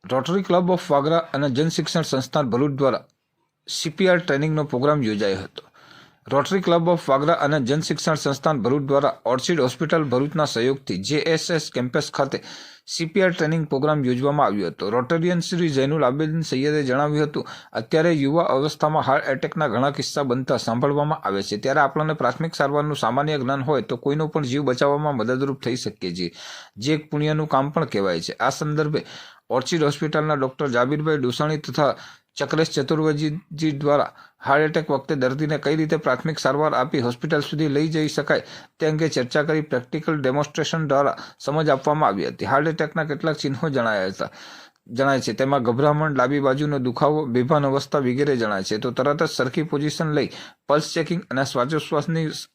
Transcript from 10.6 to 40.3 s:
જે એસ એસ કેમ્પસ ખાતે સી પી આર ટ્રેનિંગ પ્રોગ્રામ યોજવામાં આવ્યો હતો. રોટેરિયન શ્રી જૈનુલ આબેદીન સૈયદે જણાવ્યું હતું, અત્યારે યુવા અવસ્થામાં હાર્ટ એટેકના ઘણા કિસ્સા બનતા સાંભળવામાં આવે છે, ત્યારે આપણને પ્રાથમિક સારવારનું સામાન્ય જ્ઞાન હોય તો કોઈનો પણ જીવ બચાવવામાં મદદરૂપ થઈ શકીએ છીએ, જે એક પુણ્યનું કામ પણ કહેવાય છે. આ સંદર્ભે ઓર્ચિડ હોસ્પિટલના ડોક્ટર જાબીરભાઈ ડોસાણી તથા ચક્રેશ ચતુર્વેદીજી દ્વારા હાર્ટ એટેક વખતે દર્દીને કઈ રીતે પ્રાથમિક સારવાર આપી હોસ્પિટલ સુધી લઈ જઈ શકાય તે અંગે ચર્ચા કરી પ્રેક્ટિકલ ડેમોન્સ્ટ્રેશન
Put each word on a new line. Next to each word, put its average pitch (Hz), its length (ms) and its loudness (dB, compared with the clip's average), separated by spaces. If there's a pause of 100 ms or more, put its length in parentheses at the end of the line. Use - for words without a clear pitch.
જે 143 240 0
એસ 160 240 2
એસ 156 200 0
કેમ્પસ 127 400 -2
ખાતે 135 260 0 (480)
સી 165 220 -6
પી 190 160 2
આર 180 100 4
ટ્રેનિંગ 160 340 0
પ્રોગ્રામ 147 380 2
યોજવામાં 131 420 2
આવ્યો 95 220 0
હતો. 95 200 -6
રોટેરિયન 170 520 0
શ્રી 170 300 0
જૈનુલ 139 320 2
આબેદીન 156 400 0
સૈયદે 147 400 0
જણાવ્યું 147 440 2
હતું, 143 180 -6 (260)
અત્યારે 160 420 2
યુવા 151 360 2
અવસ્થામાં 147 560 0
હાર્ટ 143 240 2
એટેકના 156 400 -2
ઘણા 127 220 2
કિસ્સા 143 320 -4
બનતા 127 360 0
સાંભળવામાં 143 600 0
આવે 98 220 -2
છે, 104 140 -4
ત્યારે 139 240 2
આપણને 151 340 0
પ્રાથમિક 139 400 -2
સારવારનું 147 420 0
સામાન્ય 143 420 0
જ્ઞાન 135 240 -2
હોય 131 200 0
તો 123 140 -4
કોઈનો 151 300 0
પણ 151 240 -2
જીવ 143 120 0
બચાવવામાં 143 520 2
મદદરૂપ 131 460 -2
થઈ 123 160 -2
શકીએ 95 340 -6
છીએ, 87 220 -6 (400)
જે 123 200 -4
એક 151 140 -4
પુણ્યનું 151 400 -2
કામ 139 240 0
પણ 156 160 -2
કહેવાય 95 340 0
છે. - 180 -8
આ 127 120 2
સંદર્ભે 151 500 -2 (460)
ઓર્ચિડ 127 360 0
હોસ્પિટલના 151 520 0
ડોક્ટર 135 340 -2
જાબીરભાઈ 147 520 0
ડોસાણી 147 400 -2
તથા 135 340 0 (360)
ચક્રેશ 156 400 0
ચતુર્વેદીજી 156 1000 -2
દ્વારા 143 400 2 (300)
હાર્ટ 143 240 2
એટેક 156 240 -2
વખતે 147 260 -2
દર્દીને 143 440 0
કઈ 147 160 0
રીતે 156 220 0
પ્રાથમિક 151 420 -2
સારવાર 143 340 2
આપી 127 280 0
હોસ્પિટલ 147 400 0
સુધી 151 280 -2
લઈ 151 200 0
જઈ 156 200 0
શકાય 147 360 -2 (280)
તે 160 140 -2
અંગે 156 220 2
ચર્ચા 139 340 0
કરી 156 280 0
પ્રેક્ટિકલ 151 460 -2
ડેમોન્સ્ટ્રેશન 147 720 -2